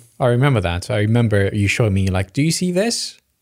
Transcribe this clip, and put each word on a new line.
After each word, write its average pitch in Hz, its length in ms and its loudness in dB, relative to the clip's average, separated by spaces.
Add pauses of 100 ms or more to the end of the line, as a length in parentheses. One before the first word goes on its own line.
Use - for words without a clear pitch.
(200)
I 135 80 2
remember 123 340 2
that. 87 300 -4
I 110 80 0
remember 107 520 2
you 101 160 0
showed 110 240 0
me, 95 180 0
like, 92 220 -2
"Do 135 120 -4
you 160 80 0
see 180 200 -2
this?" 208 460 -4 (240)